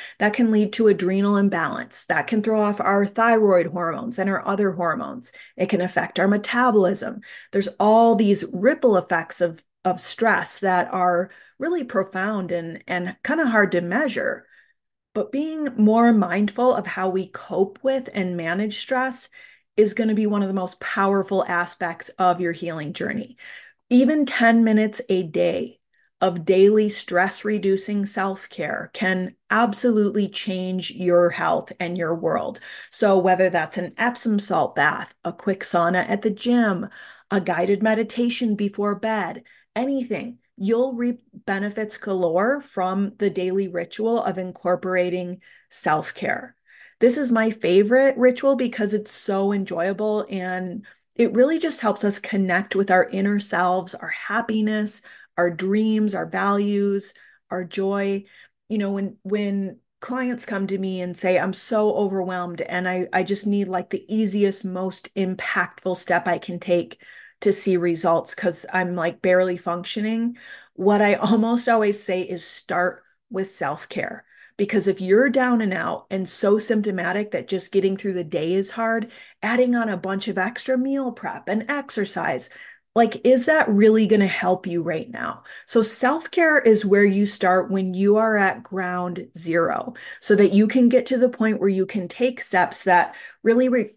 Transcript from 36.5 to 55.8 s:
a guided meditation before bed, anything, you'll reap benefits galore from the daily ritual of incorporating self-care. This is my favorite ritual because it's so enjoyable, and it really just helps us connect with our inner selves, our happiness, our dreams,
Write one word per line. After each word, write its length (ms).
a 120
guided 400
meditation 760
before 380
bed, 500
anything, 600
you'll 380
reap 260
benefits 640
galore 640
from 580
the 100
daily 400
ritual 540
of 160
incorporating 1000
self-care. 840
This 180
is 140
my 180
favorite 640
ritual 380
because 400
it's 180
so 400
enjoyable, 800
and 560
it 180
really 240
just 220
helps 240
us 160
connect 560
with 140
our 180
inner 320
selves, 560
our 140
happiness, 920
our 140
dreams, 640